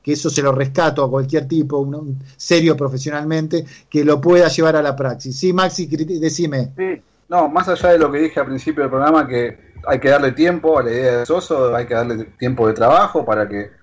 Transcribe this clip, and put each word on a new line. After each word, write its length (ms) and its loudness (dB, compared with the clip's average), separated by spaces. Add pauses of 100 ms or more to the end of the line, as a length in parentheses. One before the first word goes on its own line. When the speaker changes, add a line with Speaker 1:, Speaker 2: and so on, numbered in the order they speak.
Speaker 1:
que 120 -4
eso 180 -2
se 100 -2
lo 120 2
rescato 500 0
a 80 0
cualquier 380 -2
tipo, 300 -2
un, 180 -4
un 260 -10 (140)
serio 400 2
profesionalmente, 880 -4 (240)
que 140 2
lo 160 2
pueda 260 6
llevar 300 2
a 60 2
la 120 -2
praxis. 420 -6
Sí, 160 0
Maxi, 360 -2
criti-, 320 -4
decime. 560 -2
Speaker 2:
Sí, 260 -6 (260)
no, 200 2
más 180 0
allá 220 0
de 100 8
lo 140 2
que 60 -2
dije 200 0
al 80 0
principio 380 -4
del 60 -4
programa, 360 2
que 460 -6 (120)
hay 140 0
que 120 2
darle 200 4
tiempo 480 2
a 60 0
la 80 -2
idea 260 2
de 80 -4
Soso, 480 0
hay 120 -2
que 80 -4
darle 280 -2 (160)
tiempo 300 0
de 60 0
trabajo 500 2
para 240 -2
que 240 -10 (100)